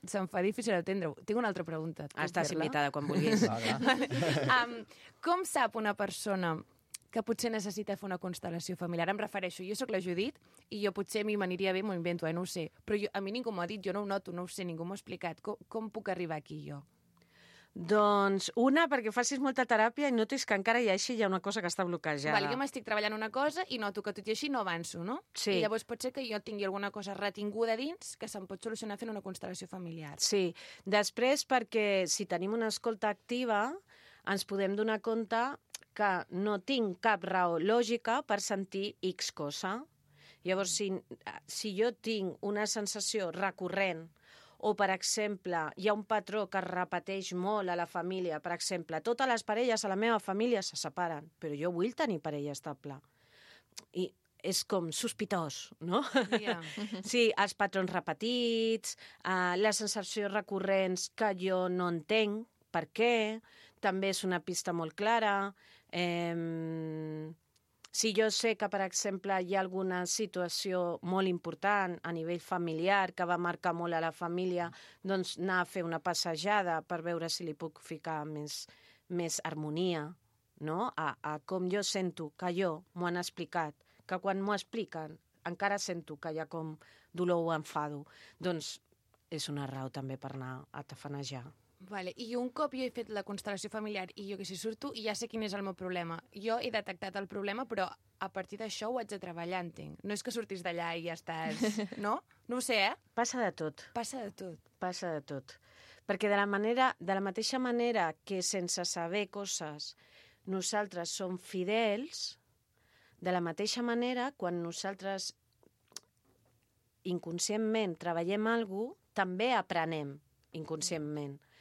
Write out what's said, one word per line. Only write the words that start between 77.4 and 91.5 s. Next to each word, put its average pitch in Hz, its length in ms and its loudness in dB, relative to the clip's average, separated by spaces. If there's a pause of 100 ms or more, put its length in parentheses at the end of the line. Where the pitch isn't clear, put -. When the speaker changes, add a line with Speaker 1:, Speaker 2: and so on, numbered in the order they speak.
Speaker 2:
li 156 80 -4
puc 160 260 -10
ficar 156 460 -6
més, 151 400 -8 (480)
més 175 320 0
harmonia, 156 640 0 (580)
no? 180 320 0
A, 156 240 0
a 151 240 -4
com 185 240 0
jo 202 160 2
sento 170 540 -2
que 180 180 -2
jo 185 160 2 (220)
m'ho 175 160 0
han 175 100 0
explicat, 165 560 -4 (280)
que 185 140 -2
quan 196 220 0
m'ho 202 140 0
expliquen 165 640 -6 (300)
encara 202 320 0
sento 170 400 -6
que 165 140 -6
hi 156 60 -4
ha 156 80 -4
com 160 300 -6 (360)
dolor 175 300 4
o 165 120 2
enfado. 151 500 -4 (340)
Doncs 165 380 -4 (560)
és 151 160 -4
una 143 180 -4
raó 131 240 -6
també 135 260 -6
per 135 180 -10
anar 131 200 -8 (160)
a 143 120 -10
tafanejar. 139 600 -8 (400)